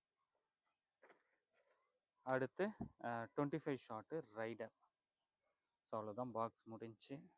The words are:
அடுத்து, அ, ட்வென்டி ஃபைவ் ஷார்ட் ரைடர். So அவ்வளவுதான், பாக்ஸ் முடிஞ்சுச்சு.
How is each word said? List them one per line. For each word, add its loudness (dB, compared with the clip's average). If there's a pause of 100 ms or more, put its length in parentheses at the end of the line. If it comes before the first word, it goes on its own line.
(2250)
அடுத்து, 4 (380)
அ, 0
ட்வென்டி 2
ஃபைவ் 0
ஷார்ட் -4
ரைடர். -2 (1080)
So -2
அவ்வளவுதான், -2
பாக்ஸ் -2
முடிஞ்சுச்சு. -8 (100)